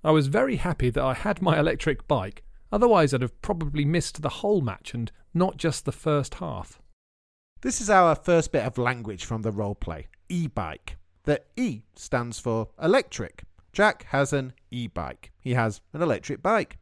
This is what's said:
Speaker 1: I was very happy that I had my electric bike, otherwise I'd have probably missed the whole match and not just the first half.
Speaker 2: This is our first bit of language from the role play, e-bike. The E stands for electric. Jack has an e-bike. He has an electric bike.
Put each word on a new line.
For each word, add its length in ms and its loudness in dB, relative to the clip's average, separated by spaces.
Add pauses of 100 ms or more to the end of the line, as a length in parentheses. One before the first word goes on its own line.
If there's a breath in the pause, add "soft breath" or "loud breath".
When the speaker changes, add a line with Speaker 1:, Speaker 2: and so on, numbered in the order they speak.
Speaker 1:
I 80 4
was 160 4
very 280 2
happy 340 0
that 120 -2
I 120 0
had 280 -2
my 160 4
electric 480 0
bike, 380 -2 (260)
otherwise 420 6
I'd 100 0
have 200 -6
probably 420 -2
missed 380 0
the 60 -2
whole 320 0
match 340 -6
and 160 -4 (240)
not 220 2
just 280 -2
the 60 -2
first 440 -2
half. 460 -10 (800)
Speaker 2:
This 200 -4
is 100 -2
our 240 8
first 380 2
bit 120 0
of 140 -4
language 460 -2
from 180 -4
the 80 0
role 240 -4
play, 320 -8 (220)
e-bike. 680 -6 (280)
The 180 2 (140)
E 260 -4 (140)
stands 420 -4
for 300 -2 (120)
electric. 640 0 (300)
Jack 380 0
has 220 0
an 200 -2 (180)
e-bike. 680 -8
He 140 -2
has 260 0 (120)
an 80 -8
electric 400 -2
bike. 420 0